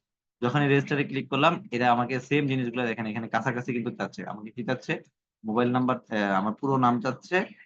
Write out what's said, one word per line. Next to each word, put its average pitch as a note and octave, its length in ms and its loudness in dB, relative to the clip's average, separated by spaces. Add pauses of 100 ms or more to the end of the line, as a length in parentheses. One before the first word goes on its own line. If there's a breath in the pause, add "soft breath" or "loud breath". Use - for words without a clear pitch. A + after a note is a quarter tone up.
(420)
যখন A#2+ 220 2
এই C#3 40 4
রেজিস্টারে C#3 420 2
ক্লিক C3 220 -4
করলাম D3 220 4 (200)
এরা B2 120 2 (100)
আমাকে A#2+ 180 0 (140)
সেম D3 180 2
জিনিসগুলো B2+ 400 -2
দেখেন A2+ 200 -4
এখানে A2+ 280 -6
কাছাকাছি B2 420 -2
কিন্তু A#2+ 220 -4
চাচ্ছে। G2 220 -6 (120)
আমাকে G#2+ 240 -12
কি B2+ 120 -6
চাচ্ছে? C3 240 -4 (520)
মোবাইল A#2 320 2
নাম্বার, B2+ 200 2 (200)
আহ, G2+ 240 2
আমার G#2+ 200 0
পুরো C#3 140 2 (100)
নাম B2 100 6 (100)
চাচ্ছে, B2+ 320 -2 (300 loud breath)